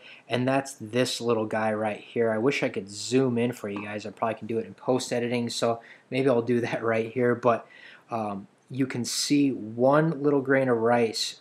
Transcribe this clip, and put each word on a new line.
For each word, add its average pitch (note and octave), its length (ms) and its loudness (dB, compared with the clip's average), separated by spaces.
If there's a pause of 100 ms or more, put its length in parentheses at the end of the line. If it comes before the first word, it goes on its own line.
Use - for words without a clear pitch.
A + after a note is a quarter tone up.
(280)
And B2 180 0
that's C3+ 280 0
this A#2+ 480 -4
little A2+ 240 0
guy A2 260 -2
right G#2+ 280 -4
here. A#2 300 0
I A2 60 0
wish C3+ 260 0
I C3+ 60 0
could G2+ 220 -8
zoom A#2+ 480 0
in A#2+ 140 0
for G#2+ 180 -8
you G2+ 120 -8
guys. G#2 220 -10
I G#2 60 -10
probably A2+ 240 -2
can A2 120 -14
do A2+ 120 -2
it A2+ 80 -4
in G2 80 -16
post B2+ 360 -2
editing, A#2+ 380 -2
so A#2 320 -2 (300)
maybe C3 180 2
I'll A#2+ 140 4
do A#2+ 180 2
<laughs> A#2 80 -2
that - 160 -4
right A2+ 260 0
here. B2 240 2
But, A#2 320 2 (440)
um, G#2 360 -6 (240)
you C3 160 -2
can B2 180 -4
see C#3+ 460 2
one C3+ 720 2
little C#3+ 180 4
grain C3 280 2
of A#2+ 100 4
rice A#2 640 2